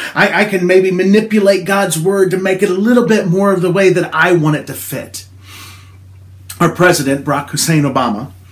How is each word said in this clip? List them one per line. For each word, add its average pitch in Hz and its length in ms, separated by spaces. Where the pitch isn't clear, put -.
I, 151 280
I 208 40
can 185 220
maybe 185 240
manipulate 196 760
God's 196 320
word 185 320
to 185 80
make 190 240
it 196 80
a 180 60
little 233 320
bit 208 180
more 196 260
of 175 120
the 185 80
way 190 180
that 165 240
I 165 200
want 156 240
it - 100
to - 80
fit." - 480
Our 165 140
president, 151 500
Barack 143 280
Hussein 151 320
Obama, 127 480